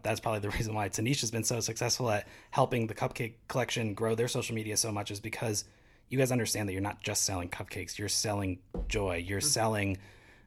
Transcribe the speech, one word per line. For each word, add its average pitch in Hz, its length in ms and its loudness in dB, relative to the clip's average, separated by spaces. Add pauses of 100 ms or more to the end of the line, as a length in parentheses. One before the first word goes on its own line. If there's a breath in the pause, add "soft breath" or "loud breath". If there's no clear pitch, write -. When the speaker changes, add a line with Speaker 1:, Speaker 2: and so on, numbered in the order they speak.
Speaker 1:
that's 110 160 0
probably 110 180 0
the 101 120 -2
<laughs> - 60 0
reason 107 180 0
why 104 140 0
Tanisha's 117 440 0
been 113 100 0
so 120 160 0
successful 117 520 0
at 104 180 0 (240 loud breath)
helping 120 340 4
the 110 80 -4
Cupcake 131 380 -2 (160)
Collection 113 460 0
grow 113 200 2
their 117 140 2
social 117 260 -2
media 107 220 -2
so 113 160 2
much, 104 180 -2
is 101 80 -6
because 110 460 -2 (440 soft breath)
you 131 100 -2
guys 127 120 6
understand 110 380 2
that 95 40 -2
you're 95 100 -2
not 101 200 -4
just - 220 0
selling 90 240 0
cupcakes, - 500 -8
you're 104 100 -2
selling 98 520 0 (260)
joy, 98 300 0
you're 95 240 -2
Speaker 2:
Mm-hmm. - 80 2
Speaker 1:
selling, 104 500 2 (480 loud breath)